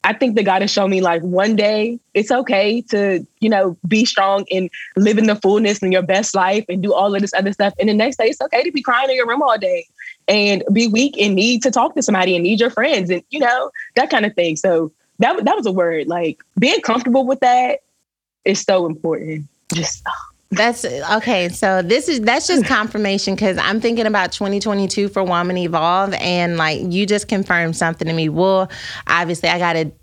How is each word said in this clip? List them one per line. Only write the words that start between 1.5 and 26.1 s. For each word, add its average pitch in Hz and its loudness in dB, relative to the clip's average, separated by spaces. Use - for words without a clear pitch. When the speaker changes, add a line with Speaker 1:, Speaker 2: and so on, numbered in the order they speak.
Speaker 1:
day 214 0
it's 214 0
okay 233 0
to, 196 0
you 220 2
know, 190 2
be 220 4
strong 196 0
and 185 -2
live 214 4
in 220 4
the 214 4
fullness 208 2
and 190 0
your 185 4
best 190 0
life 196 2
and 185 -4
do 156 0
all 202 2
of 196 -2
this 202 -2
other 196 0
stuff. 196 0
And 208 2
the 208 2
next 226 0
day, 220 2
it's - -2
okay 262 0
to 339 -2
be 277 -4
crying 262 0
in 262 0
your 240 0
room 247 0
all 247 2
day 180 -2
and 202 2
be 226 4
weak 240 0
and 202 2
need 226 2
to 254 2
talk 262 0
to 285 -2
somebody 185 0
and 170 0
need 202 2
your 233 2
friends 226 0
and, 180 -2
you 294 -8
know, 254 0
that 254 2
kind 214 2
of 208 -4
thing. 170 0
So 165 0
that, 254 2
that 320 2
was 285 -4
a 196 0
word. 165 0
Like, 165 -2
being 294 2
comfortable 247 0
with 262 -2
that 247 2
is 196 0
so 185 2
important. 156 -6
Just, - -6
oh. - -6
Speaker 2:
That's, 226 0
okay, 180 -2
so 190 0
this 185 0
is, 285 -2
that's 233 0
just 349 2
confirmation, 208 -2
'cause 190 0
I'm 208 -2
thinking 233 0
about 208 0
twenty 202 -4
twenty-two 202 -2
for 196 -2
Woman 180 0
Evolve, 175 0